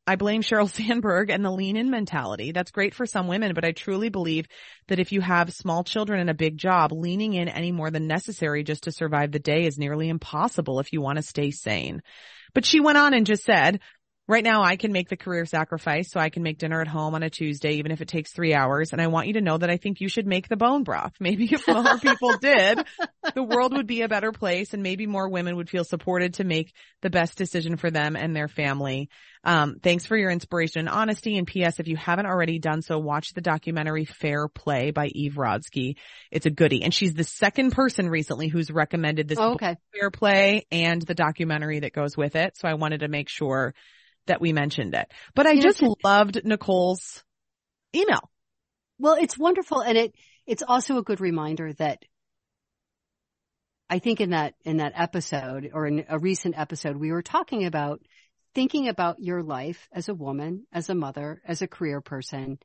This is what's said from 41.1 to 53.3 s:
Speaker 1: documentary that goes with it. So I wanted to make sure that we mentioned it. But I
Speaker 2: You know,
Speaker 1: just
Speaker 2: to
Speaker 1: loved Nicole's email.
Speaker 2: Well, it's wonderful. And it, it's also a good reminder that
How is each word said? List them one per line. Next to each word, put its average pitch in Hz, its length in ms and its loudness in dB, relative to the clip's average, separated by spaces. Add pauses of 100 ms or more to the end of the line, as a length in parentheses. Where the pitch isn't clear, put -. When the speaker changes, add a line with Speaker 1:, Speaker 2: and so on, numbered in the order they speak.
Speaker 1:
documentary 156 680 0
that 143 120 -6
goes 147 240 -4
with 143 200 -2
it. 170 220 0
So 180 100 -4
I 160 60 0
wanted 156 260 -2
to 151 80 -4
make 147 200 -4
sure 131 460 -2 (520)
that 180 160 0
we 165 100 2
mentioned 143 420 -2
it. - 160 -2 (240)
But 285 120 6
I 311 60 8
Speaker 2:
You 294 40 8
know, 269 60 6
Speaker 1:
just 381 160 6
Speaker 2:
to 233 160 4 (100)
Speaker 1:
loved 202 400 4
Nicole's 185 800 0 (720)
email. 381 360 2 (680)
Speaker 2:
Well, 302 200 6
it's 320 200 0
wonderful. 339 420 2
And 226 160 2
it, 226 180 2 (320)
it's 240 160 -4
also 247 360 0
a 226 40 0
good 190 180 -4
reminder 160 540 -2
that 151 300 -4 (1800)